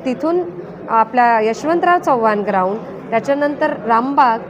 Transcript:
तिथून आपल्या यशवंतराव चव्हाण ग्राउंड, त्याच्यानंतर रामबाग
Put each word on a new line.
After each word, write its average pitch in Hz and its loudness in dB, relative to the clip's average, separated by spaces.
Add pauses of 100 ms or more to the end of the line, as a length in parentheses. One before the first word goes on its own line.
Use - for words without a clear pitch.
तिथून 311 -2 (480)
आपल्या 226 2
यशवंतराव 311 0
चव्हाण 226 2
ग्राउंड, 196 0 (320)
त्याच्यानंतर 285 0 (140)
रामबाग 240 2 (120)